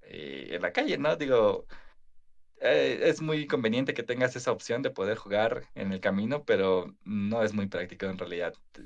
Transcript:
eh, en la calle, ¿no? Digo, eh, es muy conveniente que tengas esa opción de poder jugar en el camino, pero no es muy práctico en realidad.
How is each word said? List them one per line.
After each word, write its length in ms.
eh, 520
en 100
la 100
calle, 240
¿no? 180
Digo, 520
eh, 440
es 180
muy 260
conveniente 460
que 100
tengas 320
esa 160
opción 320
de 80
poder 260
jugar 460
en 180
el 60
camino, 460
pero 580
no 400
es 100
muy 140
práctico 400
en 120
realidad. 340